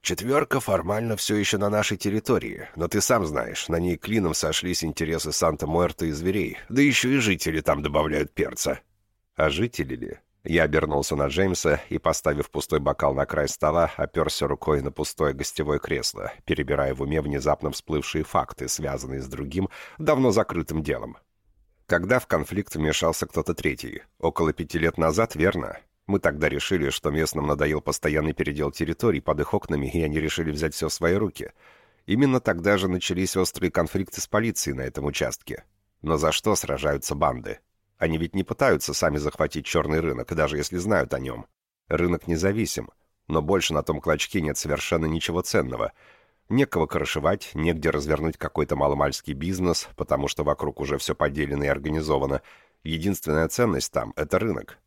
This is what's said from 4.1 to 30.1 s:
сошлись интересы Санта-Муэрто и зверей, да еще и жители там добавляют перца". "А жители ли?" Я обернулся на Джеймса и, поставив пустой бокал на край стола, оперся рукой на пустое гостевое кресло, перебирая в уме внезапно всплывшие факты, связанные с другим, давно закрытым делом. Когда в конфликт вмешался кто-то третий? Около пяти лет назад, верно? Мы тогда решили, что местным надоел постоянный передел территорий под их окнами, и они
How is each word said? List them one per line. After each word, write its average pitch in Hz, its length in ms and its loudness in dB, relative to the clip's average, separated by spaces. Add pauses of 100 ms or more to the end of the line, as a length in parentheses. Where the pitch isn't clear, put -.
сошлись 82 480 -2
интересы 78 480 -2
Санта-Муэрто 82 760 0
и 80 40 -2
зверей, 85 480 -2 (100)
да 123 140 4
еще 127 280 4
и 139 80 4
жители 85 420 0
там 73 220 2
добавляют 76 500 0
перца". - 480 -2 (560)
"А 78 120 4
жители 76 460 -2
ли?" - 240 -10 (260)
Я 82 200 4
обернулся 76 500 2
на 71 140 2
Джеймса 82 600 2
и, 73 100 -2
поставив 76 520 0
пустой 76 300 0
бокал 69 340 0
на 69 120 0
край 73 220 0
стола, 78 480 2
оперся 76 520 -2
рукой 71 340 0
на 69 80 -4
пустое 73 440 -2
гостевое 71 440 -2
кресло, - 540 -4 (120)
перебирая 69 500 0
в 64 80 -6
уме 76 180 0
внезапно 71 500 0
всплывшие 78 540 -4
факты, - 440 -2
связанные 67 540 -6
с 64 60 -10
другим, 71 400 -4 (300)
давно 135 340 4
закрытым 82 500 0
делом. 62 340 -4 (680)
Когда 92 320 4
в - 80 -4
конфликт 92 480 -2
вмешался 78 520 2
кто-то 80 280 -2
третий? - 480 -4 (160)
Около 80 340 0
пяти 82 280 -4
лет 80 180 2
назад, 82 380 2
верно? 78 420 0 (300)
Мы 98 100 2
тогда 76 300 2
решили, 71 420 0
что 76 200 -2
местным 73 360 0
надоел 73 340 2
постоянный 76 520 0
передел 71 400 -2
территорий 82 480 0
под 76 180 0
их 73 160 0
окнами, 73 320 0
и 82 160 0
они 76 160 0